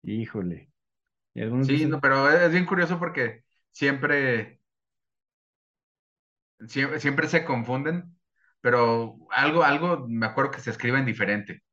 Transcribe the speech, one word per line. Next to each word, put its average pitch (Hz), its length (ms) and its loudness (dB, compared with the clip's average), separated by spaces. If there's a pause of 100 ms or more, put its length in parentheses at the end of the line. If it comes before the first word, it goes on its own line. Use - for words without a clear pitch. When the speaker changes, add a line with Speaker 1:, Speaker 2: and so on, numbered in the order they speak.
Speaker 1:
Híjole. 101 680 -6 (640)
Y 117 60 -8
algunos 123 260 0
Speaker 2:
Sí, 135 60 2
Speaker 1:
dicen 151 180 2
Speaker 2:
no, 139 100 -2
pero 139 280 4
es 170 220 6
bien 180 140 2
curioso 175 340 -2
porque 160 440 -6 (280)
siempre, 139 880 -2 (2000)
sie-, 143 320 -4
siempre 143 280 0
se 165 180 2
confunden, 135 720 -4 (440)
pero 117 560 2 (140)
algo, 156 320 4
algo 147 440 0
me 113 180 -2
acuerdo 135 260 0
que - 100 -12
se 117 100 -8
escriben 127 340 0
diferente. 104 680 -4